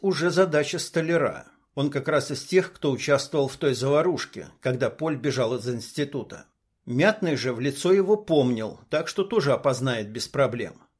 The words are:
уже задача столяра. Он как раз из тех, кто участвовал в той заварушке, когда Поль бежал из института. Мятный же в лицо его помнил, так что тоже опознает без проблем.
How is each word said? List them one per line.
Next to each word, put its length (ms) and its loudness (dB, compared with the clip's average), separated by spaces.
уже 280 0
задача 480 2
столяра. 680 -2
Он 160 0
как 180 -4
раз 240 0
из 120 -6
тех, 280 2
кто 200 -2
участвовал 560 0
в 100 -10
той 160 2
заварушке, 760 0
когда 280 0
Поль 260 -4
бежал 400 0
из 120 -6
института. 800 -6
Мятный 480 2
же 160 -4
в 80 -6
лицо 320 0
его 240 4
помнил, 640 2
так 200 -2
что 160 -2
тоже 260 0
опознает 580 0
без 200 -10
проблем. 520 -2